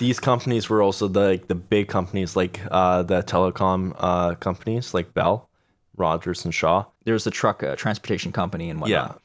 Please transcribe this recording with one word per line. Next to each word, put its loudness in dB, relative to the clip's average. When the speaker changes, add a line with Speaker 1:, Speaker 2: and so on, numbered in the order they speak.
Speaker 1:
These 2
companies 0
were 4
also 2
the, 0
like, 0
the -2
big 0
companies, -2
like, 0
uh, 4
the 2
telecom, 0
uh, 2
companies, -4
like -4
Bell, 0
Rogers -2
and -4
Shaw. 2
Speaker 2:
There's 0
a 0
truck, 0
uh, -2
transportation -4
company -4
and -6
whatnot. -2